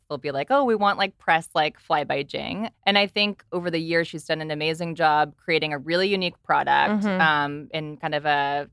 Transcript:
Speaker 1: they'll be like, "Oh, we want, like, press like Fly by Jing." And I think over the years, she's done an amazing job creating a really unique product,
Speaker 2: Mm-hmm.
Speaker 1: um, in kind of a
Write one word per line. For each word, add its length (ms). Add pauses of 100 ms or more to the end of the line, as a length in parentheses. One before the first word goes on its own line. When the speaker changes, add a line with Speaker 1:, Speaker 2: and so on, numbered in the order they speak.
Speaker 1:
they'll 100
be 140
like, 200
"Oh, 120
we 120
want, 220
like, 200
press 360
like 260
Fly 260
by 180
Jing." 460 (160)
And 120
I 100
think 440
over 180
the 100
years, 280
she's 180
done 140
an 120
amazing 440
job 400
creating 380
a 40
really 300
unique 360
product, 600
Speaker 2:
Mm-hmm. 180
Speaker 1:
um, 520
in 240
kind 180
of 100
a 480